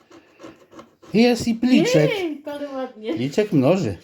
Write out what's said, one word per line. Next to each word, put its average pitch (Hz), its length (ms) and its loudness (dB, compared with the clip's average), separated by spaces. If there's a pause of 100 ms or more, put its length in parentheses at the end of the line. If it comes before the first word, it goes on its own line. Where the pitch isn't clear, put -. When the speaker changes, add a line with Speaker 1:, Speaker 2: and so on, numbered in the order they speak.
(1120)
Speaker 1:
Jest 233 340 2
i 233 80 -2
pliczek. 311 560 2
Speaker 2:
Jej, 339 340 -6
ale 294 240 -10
ładnie. 240 440 -10
Speaker 1:
Pliczek 147 400 -2
mnoży. 135 500 2